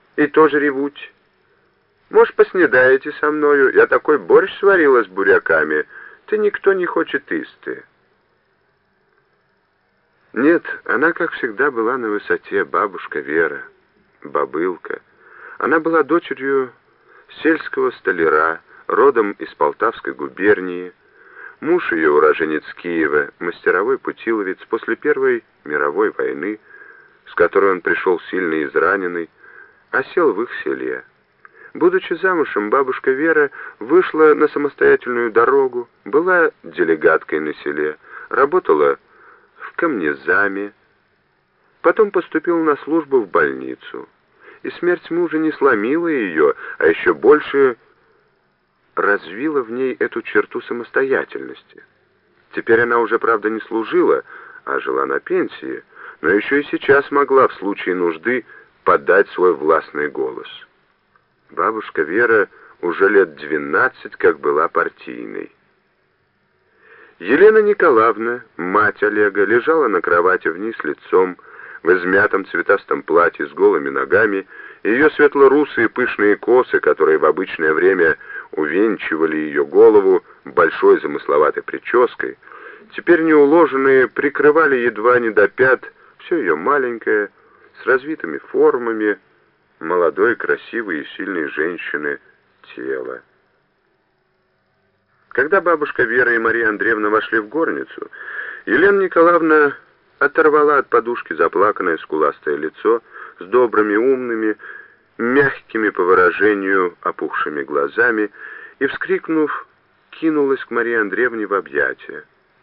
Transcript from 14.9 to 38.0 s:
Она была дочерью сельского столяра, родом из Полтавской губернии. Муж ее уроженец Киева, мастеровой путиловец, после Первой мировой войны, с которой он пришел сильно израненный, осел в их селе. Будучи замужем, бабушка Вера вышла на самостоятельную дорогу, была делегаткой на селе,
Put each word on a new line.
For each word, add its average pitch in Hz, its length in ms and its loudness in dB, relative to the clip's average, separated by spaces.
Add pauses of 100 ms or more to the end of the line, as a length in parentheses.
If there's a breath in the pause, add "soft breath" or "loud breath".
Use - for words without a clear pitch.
Она 156 200 0
была 160 240 0
дочерью 135 720 -4 (680 soft breath)
сельского 135 500 -2
столяра, 82 680 0 (280 soft breath)
родом 110 440 2
из - 220 -14
Полтавской 73 600 -4
губернии. 90 800 -4 (680 loud breath)
Муж 165 300 -2
ее 80 240 0
уроженец 76 480 0 (120)
Киева, 76 560 -2 (100)
мастеровой 90 580 -2
путиловец, 107 600 -6 (100)
после 113 260 -4
Первой 131 480 -2 (220)
мировой 73 460 -2
войны, 73 500 -6 (680 loud breath)
с - 80 -20
которой 98 380 2
он 90 80 -4
пришел 87 400 -2 (100)
сильно 80 320 -2
израненный, 85 640 -2 (640 loud breath)
осел 135 440 0
в 98 80 -6
их 123 200 -10
селе. 65 420 -6 (720 loud breath)
Будучи 180 400 0
замужем, 156 560 -2
бабушка 131 400 0
Вера 151 400 2 (300 loud breath)
вышла 156 540 4
на 147 120 2
самостоятельную 139 840 0
дорогу, 120 560 2 (160)
была 165 480 0 (100)
делегаткой 80 800 -2
на 76 140 -8
селе, 76 440 -8 (300 loud breath)